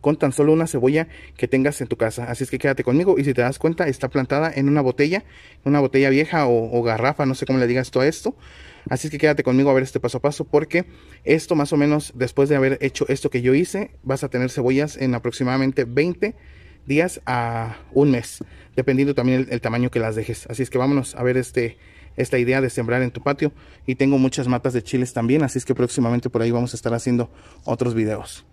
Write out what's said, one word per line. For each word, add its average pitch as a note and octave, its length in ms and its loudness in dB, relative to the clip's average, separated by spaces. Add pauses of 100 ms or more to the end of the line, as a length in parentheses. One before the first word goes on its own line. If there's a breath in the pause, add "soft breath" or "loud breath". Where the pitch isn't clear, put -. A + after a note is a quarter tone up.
con D3+ 160 0
tan C#3 160 0
solo D3 200 4
una D#3+ 140 2
cebolla D3 400 0 (300 loud breath)
que B2 100 -2
tengas C3+ 340 0
en C3 60 -6
tu A#2+ 100 -6
casa. A2+ 280 -4
Así A#2+ 180 -6
es B2+ 80 -6
que C3 80 -6
quédate C3+ 240 -2
conmigo E3 380 2
y C#3 40 0
si C#3 100 0
te B2 60 0
das B2+ 200 0
cuenta E3+ 260 0
está C3 240 -4
plantada C#3+ 420 0
en C#3 160 0
una D3 120 4
botella, C#3+ 420 0 (420 loud breath)
una C#3+ 140 4
botella C3+ 320 4
vieja D3+ 360 2
o, A#2 300 2
o A#2+ 60 2
garrafa, A#2+ 420 0
no C3 120 0
sé - 100 -6
cómo C3 140 2
le A#2+ 80 2
digas B2 240 -2
tú B2+ 80 2
a C#3 80 4
esto. E3+ 260 -4 (560 loud breath)
Así C3+ 160 -4
es D3+ 60 -8
que D3 60 -10
quédate D3+ 260 2
conmigo C3 260 4
a C3 40 4
ver C3 100 4
este C3 160 -6
paso B2 180 -4
a - 20 -6
paso D3 240 -4
porque D#3+ 400 0 (380 loud breath)
esto D#3+ 320 2
más D3 180 0
o D#3+ 40 0
menos D3 400 0
después C3 320 0
de D3 80 2
haber C3+ 240 2
hecho C#3 260 -4
esto C#3 240 -2
que B2 120 -2
yo B2+ 120 4
hice F3+ 380 -2 (100)
vas C3+ 220 -4
a C3+ 40 -4
tener B2+ 220 -2
cebollas C3+ 460 0
en B2+ 180 -2
aproximadamente B2+ 680 -2
veinte E3 500 -2 (500 soft breath)
días D#3 420 0
a A#2 500 -4 (160)
un C#3+ 180 4
mes, B2 300 -2 (340 loud breath)
dependiendo C3+ 400 0
también B2+ 280 2
el, C3 100 -4
el A#2 80 -4
tamaño A#2+ 320 -2
que A#2+ 80 0
las A2 160 -2
dejes. A2 320 -8
Así B2 160 -4
es A#2+ 40 -10
que C3 100 -2
vámonos C3+ 360 0
a B2 80 -8
ver B2+ 140 2
este, B2 420 -4 (380 soft breath)
esta B2 240 0
idea B2+ 200 2
de C3 100 0
sembrar B2 320 -2
en B2 100 -2
tu A#2+ 100 -12
patio. C#3+ 300 -2 (340 soft breath)
Y B2+ 80 -2
tengo C#3 240 2
muchas C3 300 0
matas B2+ 240 0
de A#2+ 100 -2
chiles B2 300 -2
también, B2+ 320 2
así C3 140 -2
es B2 60 -6
que B2+ 120 -2
próximamente A#2+ 520 0
por A#2+ 140 -2
ahí A#2 80 0
vamos A#2+ 240 -2
a - 20 -10
estar A#2 160 -4
haciendo A#2+ 380 -2 (320 loud breath)
otros A#2 320 -2
videos. G#2+ 580 -4